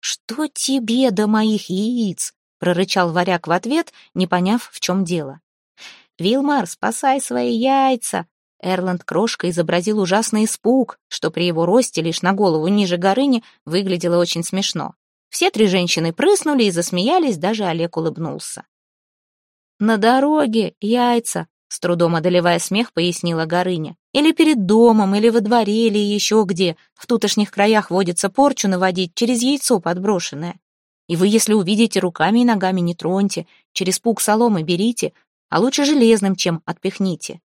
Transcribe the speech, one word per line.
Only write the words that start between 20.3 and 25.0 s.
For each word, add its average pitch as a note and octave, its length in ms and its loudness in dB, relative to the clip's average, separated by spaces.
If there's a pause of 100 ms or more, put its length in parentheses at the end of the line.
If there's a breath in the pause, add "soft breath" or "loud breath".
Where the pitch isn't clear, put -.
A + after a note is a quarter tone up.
яйца», A#3 680 0 (200)
с - 120 -12
трудом F3 340 0
одолевая E3+ 460 2
смех, G#3+ 320 -4
пояснила E3+ 520 -2
Горыня. F3 520 -4 (160)
«Или D4 180 4
перед D#4 360 2
домом, G#3+ 500 6